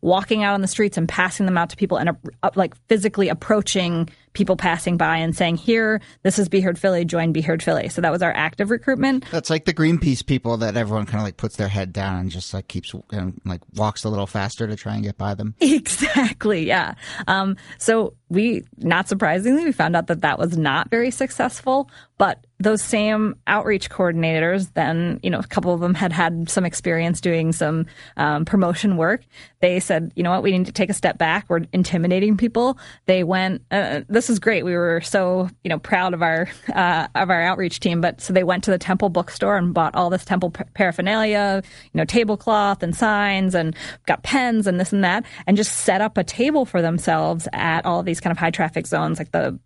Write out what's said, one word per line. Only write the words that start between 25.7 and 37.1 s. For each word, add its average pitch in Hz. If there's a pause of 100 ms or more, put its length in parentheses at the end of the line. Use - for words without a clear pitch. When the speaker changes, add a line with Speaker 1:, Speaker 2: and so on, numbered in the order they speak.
Speaker 1:
of 170
them 180
had 180
had 170
some 190
experience 170
doing 165
some, 160 (320)
um, 147
promotion 185
work. 170 (380)
They 180
said, 165
"You 175
know 175
what, 185
we 190
need 180
to -
take 185
a 208
step -
back. 165
We're 165
intimidating 185
people." 240 (300)
They 185
went, 185
uh, 147
this 226
is 226
great. 196
We 175
were 170
so, 185 (140)
you 185
know, 156
proud 185
of 165
our, 165 (240)
uh, 175